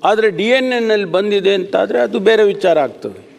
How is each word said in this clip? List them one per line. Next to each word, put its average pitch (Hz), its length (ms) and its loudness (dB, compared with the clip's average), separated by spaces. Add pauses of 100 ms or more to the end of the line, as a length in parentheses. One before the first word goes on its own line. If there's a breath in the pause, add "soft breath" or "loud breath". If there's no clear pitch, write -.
ಆದರೆ 214 260 2
ಡಿ 196 200 -2
ಎನ್ 254 240 2
ಎನಲ್ಲಿ 220 320 0
ಬಂದಿದೆ 196 480 0
ಅಂತಾದರೆ 196 480 -2
ಅದು 226 180 -2
ಬೇರೆ 214 240 4
ವಿಚಾರ 190 360 2
ಆಗ್ತದೆ. 107 600 -6